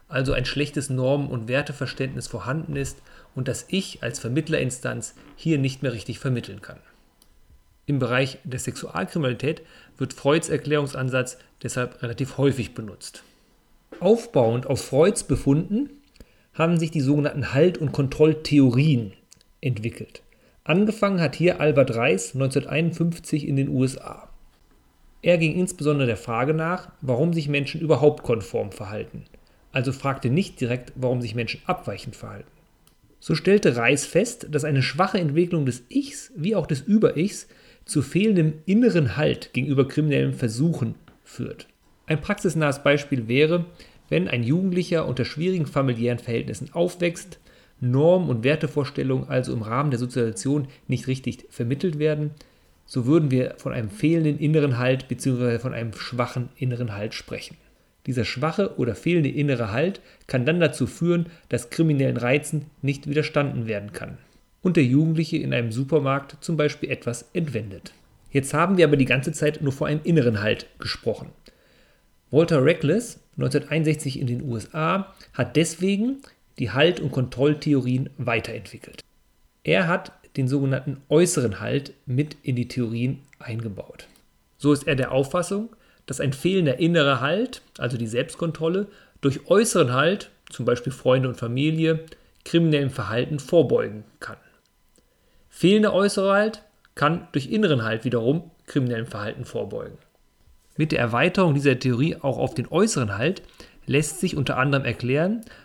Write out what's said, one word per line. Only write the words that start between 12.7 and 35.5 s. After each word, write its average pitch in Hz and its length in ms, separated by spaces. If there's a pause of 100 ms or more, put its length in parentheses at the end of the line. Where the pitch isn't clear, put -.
benutzt. - 500 (760)
Aufbauend 135 680
auf 127 160
Freuds 165 420
Befunden 165 640 (640)
haben 165 240
sich 160 120
die 151 120
sogenannten 143 500
Halt- 165 240
und 135 160
Kontrolltheorien 139 1200 (480)
entwickelt. 110 640 (420)
Angefangen 196 560
hat 147 160
hier 170 240
Albert 139 340
Reis 143 380
neunzehnhunderteinundfünfzig 156 1120
in 139 100
den 139 120
U 135 160
S 131 140
A. - 320 (920)
Er 175 140
ging 160 160
insbesondere 147 540
der 110 80
Frage 123 360
nach, 165 380 (100)
warum 139 320
sich 156 160
Menschen 143 320
überhaupt 147 440
konform 107 480
verhalten. 104 500 (480)
Also 131 220
fragte 131 380
nicht 180 300
direkt, 127 360
warum 127 260
sich 110 140
Menschen 117 280
abweichend - 520
verhalten. 104 340 (720)
So 165 160
stellte 190 400
Reis 131 280
fest, - 460
dass 151 140
eine 139 180
schwache 185 380
Entwicklung 165 440